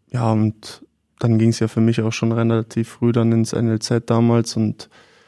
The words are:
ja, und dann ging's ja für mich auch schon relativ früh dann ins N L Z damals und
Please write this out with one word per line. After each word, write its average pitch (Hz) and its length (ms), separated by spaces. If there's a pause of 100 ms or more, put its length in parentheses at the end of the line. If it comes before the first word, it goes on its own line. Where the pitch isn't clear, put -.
(120)
ja, 120 220
und 107 500 (360)
dann 113 200
ging's 113 200
ja 110 100
für - 100
mich 113 220
auch 110 100
schon 113 220
relativ 113 560
früh 120 240
dann 113 180
ins 113 220
N 117 160
L 110 100
Z 117 300
damals 117 480
und 110 320 (380)